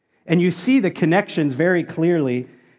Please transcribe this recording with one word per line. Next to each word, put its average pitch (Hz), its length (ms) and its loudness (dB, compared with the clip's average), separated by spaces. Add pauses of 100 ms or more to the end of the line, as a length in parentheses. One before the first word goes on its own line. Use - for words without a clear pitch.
(260)
And 175 140 2
you 180 100 2
see 254 300 0
the 196 100 0
connections 165 640 0
very 165 320 0
clearly 147 640 -2 (300)